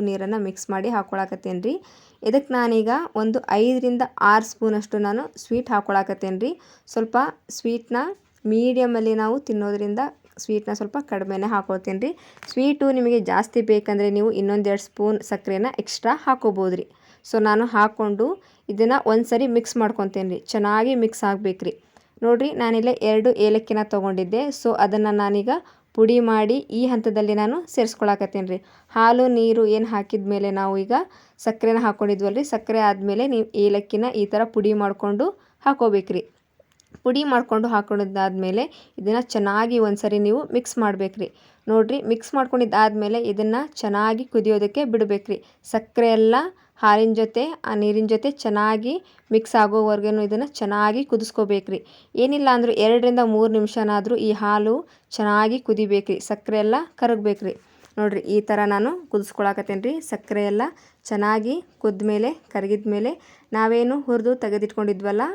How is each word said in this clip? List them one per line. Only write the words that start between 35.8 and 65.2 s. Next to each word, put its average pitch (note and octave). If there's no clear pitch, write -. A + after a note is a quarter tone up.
ಪುಡಿ B3+
ಮಾಡ್ಕೊಂಡು A#3+
ಹಾಕ್ಕೊಂಡಿದ್ದಾದ್ಮೇಲೆ G3
ಇದನ್ನು G#3+
ಚೆನ್ನಾಗಿ G#3+
ಒಂದ್ಸರಿ G#3
ನೀವು A#3
ಮಿಕ್ಸ್ B3
ಮಾಡ್ಬೇಕ್ರಿ. G3
ನೋಡಿರಿ, A3
ಮಿಕ್ಸ್ A3+
ಮಾಡ್ಕೊಂಡಿದ್ದಾದ್ಮೇಲೆ A3
ಇದನ್ನು G#3+
ಚೆನ್ನಾಗಿ A3
ಕುದಿಯೋದಕ್ಕೆ G#3
ಬಿಡಬೇಕ್ರಿ. G#3
ಸಕ್ಕರೆ A3+
ಎಲ್ಲ A3
ಹಾಲಿನ A3
ಜೊತೆ A3+
ಆ A3
ನೀರಿನ G#3
ಜೊತೆ A3
ಚೆನ್ನಾಗಿ G#3+
ಮಿಕ್ಸ್ A3
ಆಗೋವರೆಗೂ G#3+
ಇದನ್ನು A3
ಚೆನ್ನಾಗಿ G#3
ಕುದಿಸ್ಕೋಬೇಕ್ರಿ. G#3
ಏನಿಲ್ಲ C#4
ಅಂದರೂ A#3
ಎರಡರಿಂದ A#3+
ಮೂರು A3
ನಿಮಿಷನಾದರೂ G#3+
ಈ G#3+
ಹಾಲು G#3
ಚೆನ್ನಾಗಿ G#3+
ಕುದಿಬೇಕ್ರಿ. G3+
ಸಕ್ಕರೆ G#3+
ಎಲ್ಲ A3
ಕರಗಬೇಕ್ರಿ. G#3
ನೋಡಿರಿ, G3+
ಈ -
ಥರ G#3
ನಾನು G#3
ಕುದಿಸ್ಕೊಳಕತ್ತೇನೆ G3+
ರೀ. C#4
ಸಕ್ಕರೆ G#3
ಎಲ್ಲ G#3+
ಚೆನ್ನಾಗಿ G#3+
ಕುದ್ಮೇಲೆ, G#3+
ಕರಗಿದ್ಮೇಲೆ G#3
ನಾವೇನು A#3
ಹುರಿದು A#3+
ತೆಗೆದಿಟ್ಕೊಂಡಿದ್ವಲ್ಲ G#3